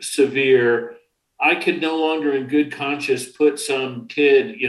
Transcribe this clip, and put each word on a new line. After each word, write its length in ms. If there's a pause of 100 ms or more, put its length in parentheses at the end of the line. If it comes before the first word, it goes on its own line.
severe, 960 (440)
I 140
could 260
no 180
longer 340
in 160
good 240
conscience 540
put 340
some 480
kid, 520
you 80